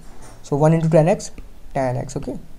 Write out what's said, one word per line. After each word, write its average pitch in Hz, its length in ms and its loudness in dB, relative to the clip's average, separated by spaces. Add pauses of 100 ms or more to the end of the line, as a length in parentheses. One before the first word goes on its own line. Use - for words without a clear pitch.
(420)
so - 140 -2
one 156 180 6
into 160 140 2
tan 160 200 6
x, - 220 0 (440)
tan 131 220 0
x. 131 200 -6
Okay, 131 220 -6 (200)